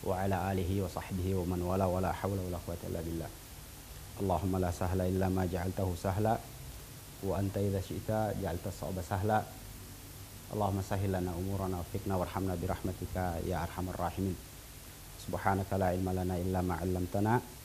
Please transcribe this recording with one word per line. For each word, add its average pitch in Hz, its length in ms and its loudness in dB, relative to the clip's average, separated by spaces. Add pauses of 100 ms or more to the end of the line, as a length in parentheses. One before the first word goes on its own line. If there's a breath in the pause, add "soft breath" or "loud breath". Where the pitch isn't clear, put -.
wa 95 160 2
ala 95 320 4
alihi 95 320 2
wa 85 80 -2
sahbihi 92 440 0
wa 90 200 2
man 90 80 0
wala, 95 240 4
wa 90 160 4
la 87 80 2
hawla 95 320 0
wa 90 80 -2
la 85 80 -2
quwwata 87 320 -6
illa 90 80 -2
billah. 82 320 -4 (880)
Allahumma 92 400 4
la 90 120 4
sahla 90 360 2
illa 92 240 4
ma 92 160 4
ja'altahu 90 480 0
sahla, 104 400 2 (880)
wa 95 160 0
anta 98 240 2
idza 98 200 4
syi'ta 104 520 0
ja'alta 87 360 -2
as-sa'ba 92 280 -4
sahla. 104 480 2 (1040)
Allahumma 98 320 2
sahhil 98 280 0
lana 90 240 2
umurana 95 440 0
wa 87 80 -4
fiqna 98 320 0
warhamna 92 400 0
bi 90 80 -2
rahmatika 90 800 -2
ya 87 160 0
arhamar 90 320 -4
rahimin. 90 400 0 (880)
Subhanaka 95 560 2
la 90 160 4
ilma 92 160 2
lana 92 240 0
illa 92 240 2
ma 90 240 0
'allamtana, 95 560 2 (260)